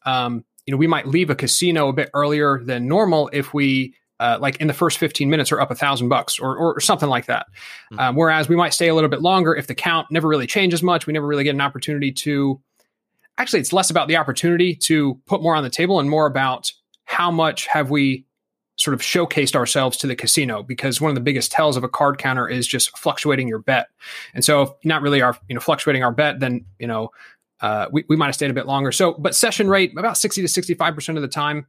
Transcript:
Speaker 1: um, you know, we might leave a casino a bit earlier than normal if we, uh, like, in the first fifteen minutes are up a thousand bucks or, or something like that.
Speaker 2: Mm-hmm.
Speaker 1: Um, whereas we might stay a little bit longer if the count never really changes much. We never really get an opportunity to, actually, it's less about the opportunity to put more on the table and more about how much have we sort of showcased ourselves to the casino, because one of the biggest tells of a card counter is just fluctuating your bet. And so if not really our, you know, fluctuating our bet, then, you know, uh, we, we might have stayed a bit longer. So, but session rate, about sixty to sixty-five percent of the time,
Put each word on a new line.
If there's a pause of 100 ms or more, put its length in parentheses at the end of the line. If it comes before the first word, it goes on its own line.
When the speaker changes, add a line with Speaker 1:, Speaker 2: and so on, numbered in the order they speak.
Speaker 1:
um, (220)
you
know,
we
might
leave
a
casino
a
bit
earlier
than
normal
if
we, (240)
uh,
like,
in
the
first
fifteen
minutes
are
up
a
thousand
bucks
or,
or
something
like
that. (460)
Speaker 2:
Mm-hmm.
Speaker 1:
Um,
whereas
we
might
stay
a
little
bit
longer
if
the
count
never
really
changes
much.
We
never
really
get
an
opportunity
to, (760)
actually,
it's
less
about
the
opportunity (120)
to (100)
put
more
on
the
table
and
more
about (320)
how
much
have
we (520)
sort
of
showcased
ourselves
to
the
casino,
because
one
of
the
biggest
tells
of
a
card
counter
is
just
fluctuating
your
bet. (440)
And
so
if (140)
not
really
our, (100)
you
know,
fluctuating
our
bet,
then, (140)
you
know, (480)
uh,
we,
we
might
have
stayed
a
bit
longer.
So,
but
session
rate,
about
sixty
to
sixty-five
percent
of
the
time,